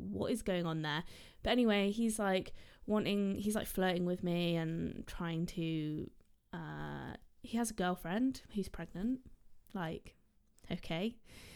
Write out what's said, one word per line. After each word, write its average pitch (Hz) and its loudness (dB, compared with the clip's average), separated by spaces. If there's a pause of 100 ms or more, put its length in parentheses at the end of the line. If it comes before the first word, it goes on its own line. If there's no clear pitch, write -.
what 202 0
is 233 0
going 180 0
on 160 0
there? 151 -2 (360)
But - 2
anyway, 208 6
he's, 220 2
like, 190 2 (340)
wanting, 202 4
he's, 208 0
like, - 0
flirting 180 2
with 180 0
me 175 2
and 165 -2
trying 165 -2
to, 156 -2 (400)
uh, 147 -8 (280)
he - -4
has 233 2
a - -8
girlfriend 185 2 (120)
who's 196 0
pregnant. 214 -2 (520)
Like, 165 -4 (540)
okay. 190 -2 (400)